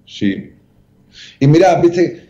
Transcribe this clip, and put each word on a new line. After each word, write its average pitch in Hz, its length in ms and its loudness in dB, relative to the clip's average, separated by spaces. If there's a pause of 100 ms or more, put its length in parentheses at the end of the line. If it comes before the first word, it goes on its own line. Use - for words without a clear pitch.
Sí. - 460 -8 (880)
Y 139 80 0
mirá, 170 320 2
viste 170 500 -2